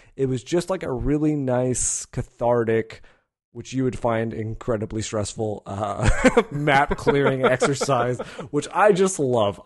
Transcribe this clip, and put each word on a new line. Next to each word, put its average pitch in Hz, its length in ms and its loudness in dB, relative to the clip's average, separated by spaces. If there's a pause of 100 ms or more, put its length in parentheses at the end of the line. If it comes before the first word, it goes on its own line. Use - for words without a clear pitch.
(160)
It 135 120 -2
was 127 140 -2
just, 170 280 -2
like, 190 140 -4
a - 80 -6
really 147 440 0
nice, 127 720 -2
cathartic, 117 960 -2 (500)
which 117 220 -16
you 131 100 -2
would 127 160 -2
find 113 340 -2
incredibly 110 680 -4
stressful, 107 640 -6
uh, 101 440 0 (220)
<laughs> - 200 2
map 143 440 2
clearing 135 500 2
<laughs> - 0 -
exercise, 127 720 0 (340)
which 147 220 -2
I 202 200 6
just 185 260 2
love. 123 460 2